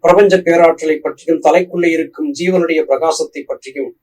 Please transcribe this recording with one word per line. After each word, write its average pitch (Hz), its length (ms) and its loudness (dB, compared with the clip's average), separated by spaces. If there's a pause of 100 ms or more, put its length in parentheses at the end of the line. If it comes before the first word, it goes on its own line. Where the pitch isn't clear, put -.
பிரபஞ்ச 185 340 4
பேராற்றலை 165 600 2
பற்றியும் - 440 -4
தலைக்குள்ளே 175 460 0
இருக்கும் 156 460 -4
ஜீவனுடைய 165 540 -2
பிரகாசத்தை 156 580 -2
பற்றியும் 131 440 -12 (140)